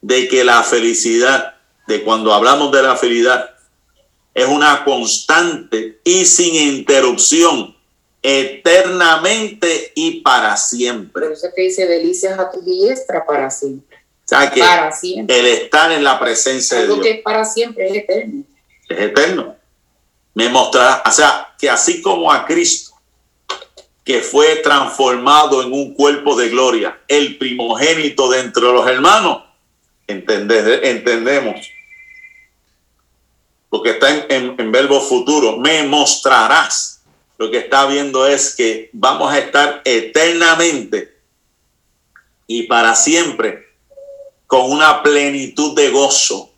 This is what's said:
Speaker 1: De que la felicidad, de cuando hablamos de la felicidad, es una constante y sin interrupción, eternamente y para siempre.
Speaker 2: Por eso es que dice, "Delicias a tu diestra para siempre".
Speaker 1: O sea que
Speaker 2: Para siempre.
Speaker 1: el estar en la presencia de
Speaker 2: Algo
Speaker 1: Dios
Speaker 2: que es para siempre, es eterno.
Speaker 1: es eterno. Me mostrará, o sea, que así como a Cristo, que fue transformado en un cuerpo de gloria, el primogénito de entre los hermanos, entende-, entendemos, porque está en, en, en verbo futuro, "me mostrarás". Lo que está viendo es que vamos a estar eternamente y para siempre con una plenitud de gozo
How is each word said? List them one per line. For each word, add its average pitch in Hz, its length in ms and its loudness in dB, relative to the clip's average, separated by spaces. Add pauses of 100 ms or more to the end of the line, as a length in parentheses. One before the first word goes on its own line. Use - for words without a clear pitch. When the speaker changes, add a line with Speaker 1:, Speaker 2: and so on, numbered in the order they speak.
Speaker 1:
De 127 280 -2
que 127 160 2
la 117 180 4
felicidad, 117 920 0 (320)
de 104 160 -2
cuando 110 280 0
hablamos 131 380 2
de 135 120 4
la 131 140 2
felicidad, 123 540 0 (800)
es 127 140 0
una 147 380 2
constante 135 1200 -2
y 180 220 2
sin 175 280 0
interrupción, 139 1200 0 (480)
eternamente 175 1700 0
y 165 260 -4
para 113 380 2
siempre. 120 640 -6
Speaker 2:
Por 156 100 -4
eso 165 160 -10
es 175 60 -12
que 190 80 -2
dice, 185 240 -2
"Delicias 180 520 -2
a 185 120 -4
tu - 100 -10
diestra 185 640 -4
para 139 260 -4
siempre". 135 460 -12
Speaker 1:
O - 320 -20
sea 139 220 2
que 127 100 0
Speaker 2:
Para 117 320 2
siempre. 120 460 -4
Speaker 1:
el 120 80 2
estar 151 460 2
en 151 120 -2
la 135 140 2
presencia 127 580 -2
de 233 60 0
Speaker 2:
Algo 208 140 2
Speaker 1:
Dios 196 100 -2
Speaker 2:
que 220 60 2
es 220 100 -8
para 220 220 -2
siempre, 220 440 -4
es 196 80 -4
eterno. 208 460 -6 (460)
Speaker 1:
es 82 120 -8
eterno. 127 560 -2 (800)
Me 113 160 -2
mostrará, 123 560 2
o - 40 2
sea, 143 480 0
que 139 120 0
así - 320 -2
como 339 280 0
a - 140 0
Cristo, - 480 -2 (1120)
que 123 160 -2
fue 147 360 2
transformado 135 1080 2
en 123 100 -6
un 139 220 -6
cuerpo 143 420 2
de 120 140 0
gloria, 120 580 0
el 143 300 0
primogénito 135 920 -2
de 127 120 2
entre 120 240 -4
los 123 220 4
hermanos, 160 580 2 (600)
entende-, 107 840 0
entendemos, 117 800 -4 (2000)
porque 113 200 -2
está 139 200 2
en, 151 180 -4
en, 127 320 -4
en 110 120 -2
verbo 135 280 2
futuro, 123 580 0
"me 151 260 0
mostrarás". 139 1080 0 (460)
Lo 110 120 -4
que 120 80 -2
está 135 280 0
viendo 139 400 -2
es 139 280 0
que 113 400 -4
vamos - 360 -2
a 143 80 0
estar - 460 -2
eternamente 160 1300 0 (1300)
y 113 160 -6
para 117 320 2
siempre 151 720 -2 (800)
con 131 240 2
una 151 320 4
plenitud 143 720 0
de 214 140 4
gozo - 680 0